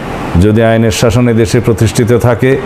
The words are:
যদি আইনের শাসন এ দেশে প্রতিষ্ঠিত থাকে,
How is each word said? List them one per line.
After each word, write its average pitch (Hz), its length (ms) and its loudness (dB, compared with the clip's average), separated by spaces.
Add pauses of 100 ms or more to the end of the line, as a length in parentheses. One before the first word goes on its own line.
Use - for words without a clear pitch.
(400)
যদি 107 220 2
আইনের 113 280 2
শাসন 120 380 0
এ 120 40 0
দেশে 113 280 0
প্রতিষ্ঠিত 117 520 0
থাকে, 123 540 0